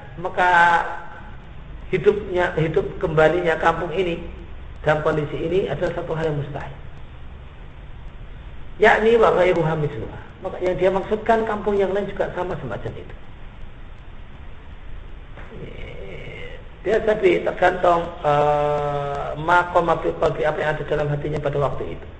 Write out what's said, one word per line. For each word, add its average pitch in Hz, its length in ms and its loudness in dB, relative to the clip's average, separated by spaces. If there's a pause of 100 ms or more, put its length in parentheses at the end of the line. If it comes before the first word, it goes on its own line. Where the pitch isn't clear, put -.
(200)
maka 180 300 2 (1400)
hidupnya, 180 720 2
hidup 160 240 2 (160)
kembalinya 160 560 4
kampung 165 400 2
ini 175 240 0 (640)
dalam 151 160 4
kondisi 151 400 0
ini 175 320 0
adalah 170 240 -2
satu 165 160 -6
hal 160 160 -2
yang 147 160 -2
mustahil. 135 320 -8 (2000)
Yakni 220 400 6
wa 190 240 6
ghairuha 170 400 4
mithluha. 113 400 -4 (220)
Maka 190 180 -6
yang 180 160 0
dia 185 140 4
maksudkan 214 560 2
kampung 208 320 0
yang 190 160 2
lain 202 160 0
juga - 240 -2
sama 180 240 -2
semacam 127 400 -6
itu. - 160 -12 (3750)
Dia 214 160 2
tadi 214 480 4
tergantung, 175 640 2 (160)
eh, 147 1120 2
ma 175 320 4
qama 170 320 4
fi - 160 0
qalbi, 147 240 2
apa 151 160 2
yang 151 160 0
ada 147 160 -4
dalam 151 240 0
hatinya 147 240 -2
pada 143 240 0
waktu 120 320 -2
itu. - 140 -12 (120)